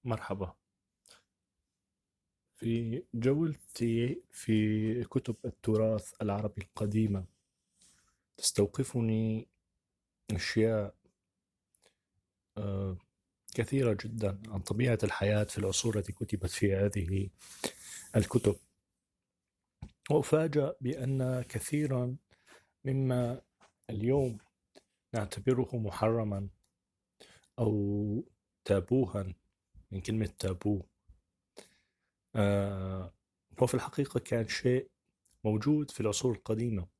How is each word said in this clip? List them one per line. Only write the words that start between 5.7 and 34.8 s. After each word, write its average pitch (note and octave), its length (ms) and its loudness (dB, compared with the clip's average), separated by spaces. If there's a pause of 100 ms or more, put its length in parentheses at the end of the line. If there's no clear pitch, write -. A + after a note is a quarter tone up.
العربي G#2 400 -2
القديمة G#2 640 0 (1120)
تستوقفني A2 1120 0 (840)
أشياء، G#2+ 640 0 (1600)
آه، G2 400 -4 (580)
كثيرة A#2 500 2
جدًا G#2 420 -2
عن G2+ 120 -4
طبيعة A2+ 440 2
الحياة G#2 400 2
في - 140 -4
العصور G#2 400 0
التي G2+ 160 -2
كتبت G2+ 360 -4
في G2 260 2
هذه G2 540 0 (840)
الكتب. G2+ 400 4 (1600)
وأفاجأ D3 680 4
بأن C3 680 0
كثيرًا C3 680 0 (720)
مما B2+ 560 2 (480)
اليوم A#2 480 2 (760)
نعتبره A#2+ 600 0
محرمًا G#2+ 760 -2 (1120)
أو G#2 640 0 (420)
تابوهاً، G2 680 0 (580)
من F#2+ 100 -6
كلمة A2 280 -2 (100)
تابو، F#2+ 420 -2 (1500)
آه، G2 800 0 (460)
هو B2+ 80 6
في - 60 0
الحقيقة C3 460 -2
كان A2+ 280 -2
شيء B2+ 420 0 (540)